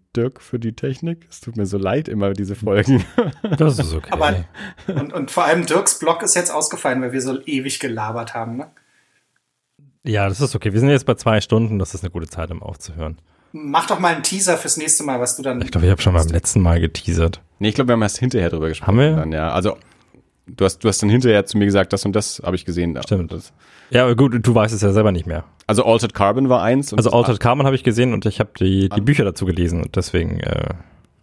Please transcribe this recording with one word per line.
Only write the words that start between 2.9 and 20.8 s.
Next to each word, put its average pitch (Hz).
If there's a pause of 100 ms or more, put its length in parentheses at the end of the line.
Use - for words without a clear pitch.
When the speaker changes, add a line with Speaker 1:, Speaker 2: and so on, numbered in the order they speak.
Speaker 1:
<laughs> 185
Speaker 2:
Das 151
ist 80
okay. 78
Speaker 3:
Aber, 147 (440)
und, 151
und 143
vor -
allem 160
Dirks 180
Blog 165
ist 208
jetzt 175
ausgefallen, 143
weil 123
wir 131
so 131
ewig 135
gelabert 113
haben, 117
ne? 151 (1400)
Speaker 2:
Ja, 104
das 98
ist -
okay. 104
Wir 110
sind 135
jetzt 143
bei 120
zwei 110
Stunden. 110
Das 92
ist 95
eine 92
gute 82
Zeit, 82
um 78
aufzuhören. 80 (360)
Speaker 3:
Mach 151
doch 180
mal 175
einen 156
Teaser 190
fürs -
nächste 156
Mal, 131
was 123
du 139
dann 127
Speaker 2:
Ich 87
glaub, 82
ich 90
hab 98
schon 92
beim 82
letzten 82
Mal 85
geteasert. 85 (200)
Speaker 1:
Nee, 104
ich 107
glaub, 131
wir 123
haben 113
erst 101
hinterher 123
drüber 80
gesprochen. 80
Speaker 2:
Haben 101
wir? 151
Speaker 1:
Dann, 156
ja. 78
Also, 95 (680)
du -
hast, -